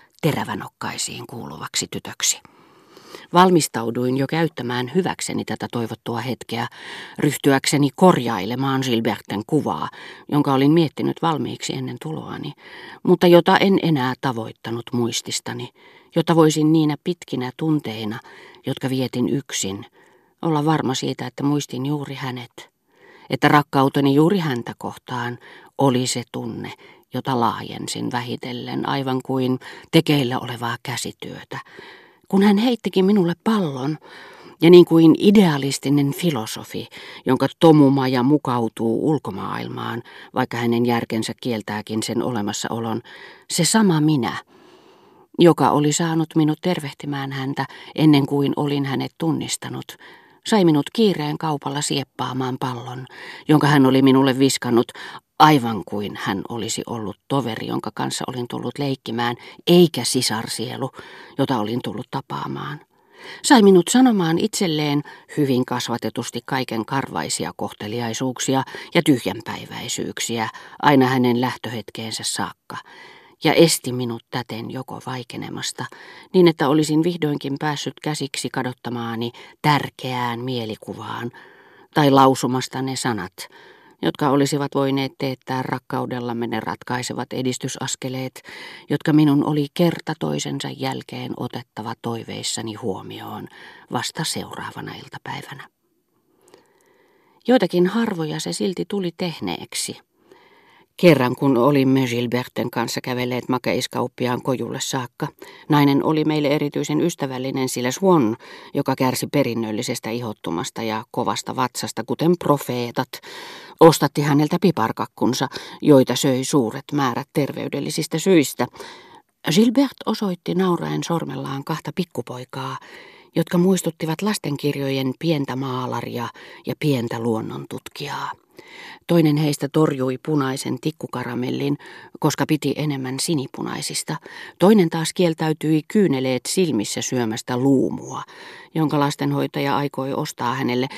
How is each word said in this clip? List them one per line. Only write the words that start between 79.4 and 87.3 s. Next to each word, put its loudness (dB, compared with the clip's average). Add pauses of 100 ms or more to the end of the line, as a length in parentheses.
tärkeään -2
mielikuvaan, -8 (640)
tai 4
lausumasta 4
ne -6
sanat, -4 (680)
jotka 0
olisivat 0
voineet 0
teettää -6
rakkaudellamme -6
ne -4
ratkaisevat -6